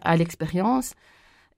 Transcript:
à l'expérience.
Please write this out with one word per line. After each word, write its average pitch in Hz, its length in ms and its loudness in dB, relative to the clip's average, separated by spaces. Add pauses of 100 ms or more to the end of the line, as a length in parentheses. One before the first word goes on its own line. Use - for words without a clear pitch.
à 165 140 2
l'expérience. 175 800 -2 (640)